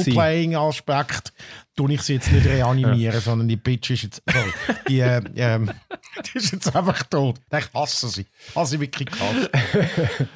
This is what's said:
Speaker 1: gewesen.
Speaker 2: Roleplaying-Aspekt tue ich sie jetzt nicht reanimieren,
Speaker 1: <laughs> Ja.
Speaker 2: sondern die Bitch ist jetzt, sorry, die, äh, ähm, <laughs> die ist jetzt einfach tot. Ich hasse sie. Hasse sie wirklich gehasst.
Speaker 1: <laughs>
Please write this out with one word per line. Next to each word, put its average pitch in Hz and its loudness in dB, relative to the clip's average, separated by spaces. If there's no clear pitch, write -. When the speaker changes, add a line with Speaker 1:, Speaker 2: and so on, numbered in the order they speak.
Speaker 1:
gewesen. 131 4
Speaker 2:
Roleplaying-Aspekt 156 0
tue 139 2
ich 143 -2
sie 143 0
jetzt - 0
nicht 131 6
reanimieren, 123 4
Speaker 1:
<laughs> - -
Ja. 117 2
Speaker 2:
sondern 117 0
die 113 0
Bitch 123 -2
ist 120 -2
jetzt, - -10
sorry, 117 0
die, 131 2
äh, 123 2
ähm, 113 0
<laughs> - -14
die 254 -4
ist 208 -2
jetzt 180 -2
einfach 180 0
tot. 139 0
Ich 143 -4
hasse 135 -4
sie. 98 -6
Hasse 147 0
sie 151 -2
wirklich 139 -6
gehasst. 113 -2
Speaker 1:
<laughs> 151 0